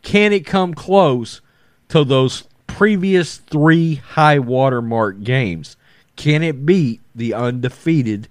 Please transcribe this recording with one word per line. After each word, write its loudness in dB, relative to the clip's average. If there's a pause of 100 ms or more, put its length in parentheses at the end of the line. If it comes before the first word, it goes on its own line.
Can 2
it -2
come -2
close 0 (480)
to 2
those 0 (240)
previous 0
three 0
high 0
watermark -2
games? -4 (400)
Can 0
it -4
beat 2 (140)
the -6
undefeated -4